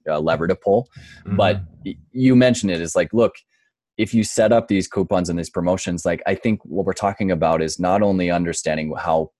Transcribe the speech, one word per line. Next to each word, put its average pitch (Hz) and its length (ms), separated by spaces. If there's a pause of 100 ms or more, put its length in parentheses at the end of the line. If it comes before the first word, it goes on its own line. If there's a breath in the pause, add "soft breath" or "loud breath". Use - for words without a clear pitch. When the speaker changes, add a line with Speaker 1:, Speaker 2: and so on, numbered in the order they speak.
Speaker 1:
uh, 76 100
lever 80 280
to 92 80
pull. 104 340 (360 loud breath)
But 98 320
Speaker 2:
Mm-hmm. 90 280
Speaker 1:
y-, - 120 (140)
you 131 240
mentioned 123 360
it, 82 100
it's 82 140
like, 90 180
look, 113 220 (600)
if 107 160
you 113 120
set 107 280
up 117 180
these 95 180
coupons 90 420
and 85 80
these 82 140
promotions, 87 520
like, 87 220
I 95 80
think 107 320
what 87 200
we're 92 80
talking 98 360
about 82 320
is 80 180
not 90 220
only 92 300
understanding 80 680
how 80 420